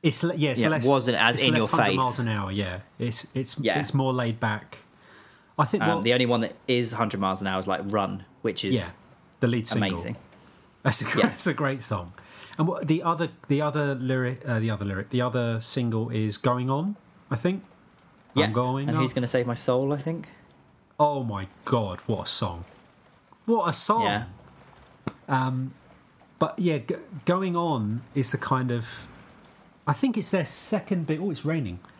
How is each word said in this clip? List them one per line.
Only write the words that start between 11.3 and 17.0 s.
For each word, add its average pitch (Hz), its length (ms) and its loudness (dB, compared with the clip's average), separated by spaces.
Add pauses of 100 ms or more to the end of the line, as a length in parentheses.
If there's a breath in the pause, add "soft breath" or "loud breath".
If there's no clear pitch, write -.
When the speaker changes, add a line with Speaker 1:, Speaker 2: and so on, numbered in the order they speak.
Speaker 1:
a 165 60 0
great 139 280 -2
song. 92 320 -6 (440 loud breath)
And 160 100 2
what, 175 200 -4
the 160 160 2
other, 165 260 0 (180)
the 143 140 2
other 147 340 0
lyric, 127 520 -2
uh, 117 120 0
the 113 100 0
other 104 160 -2
lyric, 98 240 -4
the 123 120 0
other 120 400 0
single 113 480 -2
is 110 280 -2
Going 127 320 0
On, 160 260 0 (360)